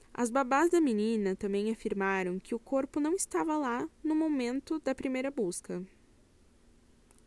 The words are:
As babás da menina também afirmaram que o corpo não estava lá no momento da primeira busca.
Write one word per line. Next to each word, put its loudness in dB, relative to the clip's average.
As -2
babás 2
da 6
menina 2
também -2
afirmaram -2
que -6
o -6
corpo -2
não 2
estava 0
lá -2
no 0
momento 0
da -2
primeira -2
busca. -4